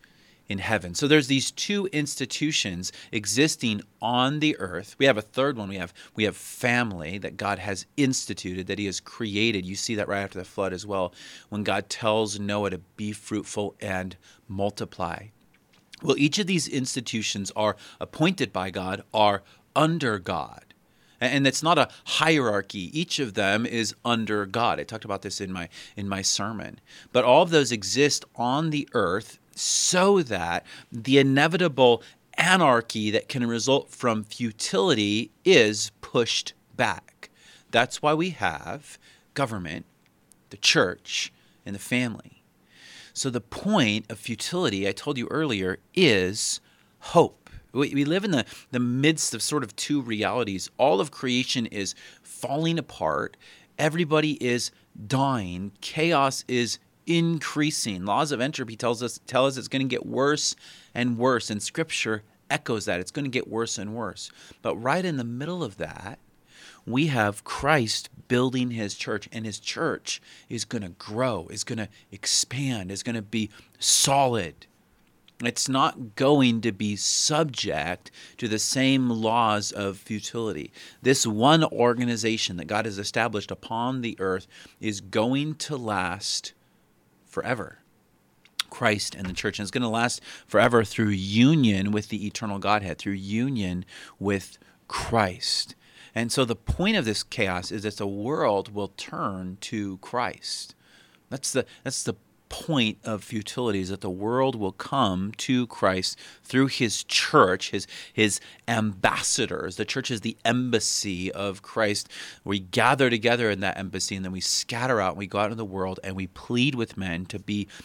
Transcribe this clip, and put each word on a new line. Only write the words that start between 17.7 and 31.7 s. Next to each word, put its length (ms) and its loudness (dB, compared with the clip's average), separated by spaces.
appointed 540 0
by 180 -4
God, 320 -6
are 300 4
under 460 2
God. 540 -6
A-, 40 2
and 200 2
it's 200 2
not 120 4
a 120 6
hierarchy. 920 0
Each 220 -2
of 160 -4
them 320 2
is 380 -2
under 420 0
God. 320 0
I 60 -6
talked 200 -12
about 180 -6
this 180 -8
in 100 -6
my, 180 -6
in 120 -6
my 140 -2
sermon. 560 -4
But 140 6
all 180 8
of 80 2
those 220 4
exist 520 2
on 340 0
the 220 -2
earth 480 0
so 600 4
that 460 -2
the 240 4
inevitable 840 6